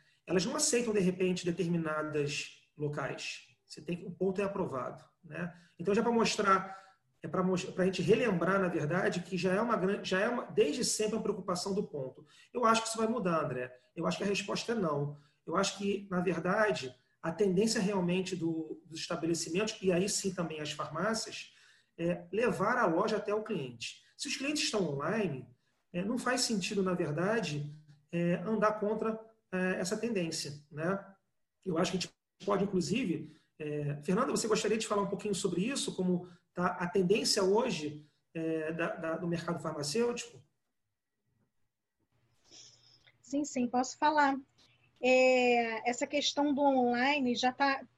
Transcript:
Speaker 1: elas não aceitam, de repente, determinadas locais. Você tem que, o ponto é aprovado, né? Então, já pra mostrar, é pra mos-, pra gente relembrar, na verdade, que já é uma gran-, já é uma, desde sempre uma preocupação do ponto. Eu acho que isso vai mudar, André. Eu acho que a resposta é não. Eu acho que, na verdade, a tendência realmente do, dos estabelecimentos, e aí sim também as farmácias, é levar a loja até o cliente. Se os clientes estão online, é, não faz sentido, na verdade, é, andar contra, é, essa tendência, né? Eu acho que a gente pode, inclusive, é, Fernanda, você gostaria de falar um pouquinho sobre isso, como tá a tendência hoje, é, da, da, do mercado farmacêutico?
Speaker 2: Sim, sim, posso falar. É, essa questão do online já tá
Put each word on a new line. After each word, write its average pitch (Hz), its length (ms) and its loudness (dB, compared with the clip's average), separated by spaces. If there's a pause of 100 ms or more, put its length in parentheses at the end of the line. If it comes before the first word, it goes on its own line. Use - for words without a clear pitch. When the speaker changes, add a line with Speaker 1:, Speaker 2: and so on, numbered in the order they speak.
(260)
Speaker 1:
elas 180 180 0
não 277 120 -4
aceitam, 240 360 0
de 208 80 2
repente, 180 440 0
determinadas 156 1300 -2
locais. 143 680 -6 (220)
Você - 160 -18
tem 175 160 -6
que, 165 100 -10
o 196 40 -10
ponto 190 300 -2
é 202 40 0
aprovado, 135 600 -4 (180)
né? 170 320 -8 (240)
Então, 196 160 0
já 226 80 4
pra 240 80 2
mostrar, 202 640 2 (480)
é - 60 -8
pra 185 140 0
mos-, 185 300 0
pra 185 120 2
gente 185 160 2
relembrar, 190 580 4
na 190 100 2
verdade, 156 520 0
que 180 160 -4
já 180 160 2
é 196 80 4
uma 233 160 2
gran-, 196 260 0
já 190 180 0
é 220 80 2
uma, 240 160 -2
desde 240 400 2
sempre 214 320 0
uma 214 60 -2
preocupação 190 520 -2
do 190 120 0
ponto. 131 400 -8 (260)
Eu 240 120 0
acho 226 180 6
que - 60 -6
isso - 80 -6
vai 220 100 0
mudar, 180 380 0
André. 123 320 -6 (180)
Eu 165 120 -2
acho 175 100 0
que - 80 -4
a - 20 0
resposta 208 460 -2
é - 20 -2
não. 147 440 -2 (280)
Eu 160 80 -4
acho 190 220 0
que, 202 340 -2
na 180 100 0
verdade, 180 760 0 (280)
a 165 80 -4
tendência 208 500 2
realmente 185 540 0
do, 160 520 -4
dos 147 140 -12
estabelecimentos, 170 840 -2
e 185 100 4
aí 180 160 2
sim 190 240 -2
também 160 280 -4
as 147 120 -6
farmácias, 165 800 -6 (460)
é 170 340 -2
levar 214 460 2
a 226 80 4
loja 202 320 2
até 202 160 -4
o 214 100 -2
cliente. 127 580 -8 (140)
Se - 120 -10
os - 80 -6
clientes 294 260 -4
estão 190 260 0
online, 147 580 -2 (460)
é, 175 100 -4
não 226 160 -2
faz 254 240 0
sentido, 202 400 0
na 185 120 0
verdade, 165 760 -2 (400)
é, 170 260 2 (100)
andar 214 340 0
contra, 220 380 -2 (340)
é, 185 280 0
essa 214 160 -2
tendência, 175 560 -4 (180)
né? 170 340 -4 (600)
Eu 180 120 -2
acho 180 160 2
que 190 60 0
a - 20 -4
gente - 140 -10 (300)
pode, 196 200 0
inclusive, 180 720 -2 (240)
é, 147 440 -4
Fernanda, 233 280 0
você 233 160 0
gostaria 214 300 2
de 220 100 -2
falar 202 160 0
um 190 60 -2
pouquinho 202 260 -4
sobre 180 280 0
isso, 247 340 -2
como 180 320 0 (240)
tá 180 140 0
a 175 200 -2
tendência 202 560 4
hoje, 185 640 2 (280)
é, 160 380 -2
da, 165 240 -2
da, 160 200 -4
do 175 100 -4
mercado 170 360 -2
farmacêutico? 220 800 -2 (2750)
Speaker 2:
Sim, 285 240 -2
sim, 247 200 -2
posso 247 300 0
falar. 294 420 4 (600)
É, 247 880 4
essa 247 180 0
questão 285 480 0
do 262 60 0
online 254 760 4
já 254 180 2
tá 269 300 2 (160)